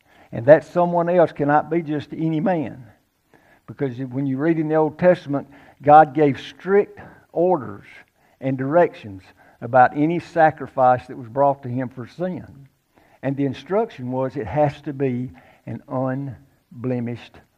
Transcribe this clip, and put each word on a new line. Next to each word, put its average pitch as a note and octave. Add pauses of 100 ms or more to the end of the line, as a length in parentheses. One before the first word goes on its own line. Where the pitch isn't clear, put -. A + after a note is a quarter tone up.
(300)
And A#2+
that D3+
someone F3
else F3
cannot D3
be E3+
just D3
any D#3+
man. C3 (800)
Because B2
when C3+
you C3
read D#3+
in D3+
the D#3
Old D#3
Testament, E3 (340)
God D3
gave D3
strict - (320)
orders D#3+ (560)
and C3+
directions C3+ (380)
about B2
any D#3
sacrifice C3+
that C3+
was A#2+
brought C#3
to B2+
him B2
for A#2+
sin. E3 (540)
And C3+
the C#3+
instruction C#3
was C3
it A#2
has C#3
to D3+
be B2+ (340)
an A#2
unblemished B2+ (220)